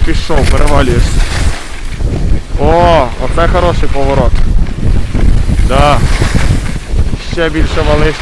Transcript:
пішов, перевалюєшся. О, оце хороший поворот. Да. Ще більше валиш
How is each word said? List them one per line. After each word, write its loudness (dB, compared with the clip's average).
пішов, 0
перевалюєшся. 2
О, 2
оце 0
хороший 0
поворот. 0
Да. 2
Ще -2
більше -2
валиш 0